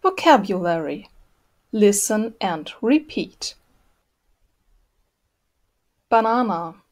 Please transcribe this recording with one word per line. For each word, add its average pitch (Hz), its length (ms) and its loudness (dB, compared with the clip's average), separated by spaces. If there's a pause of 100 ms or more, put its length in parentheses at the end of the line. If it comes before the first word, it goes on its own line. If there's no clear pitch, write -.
Vocabulary. 190 1040 0 (640)
Listen 214 680 2
and 160 420 -6
repeat. - 760 -2 (2500)
Banana. 220 680 0 (160)